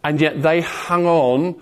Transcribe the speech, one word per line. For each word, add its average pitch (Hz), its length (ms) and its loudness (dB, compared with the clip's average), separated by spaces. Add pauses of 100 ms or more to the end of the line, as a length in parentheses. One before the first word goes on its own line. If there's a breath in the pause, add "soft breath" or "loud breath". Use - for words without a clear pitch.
and 151 180 -2
yet 147 220 -2
they 165 180 2
hung 175 460 -2
on 160 540 2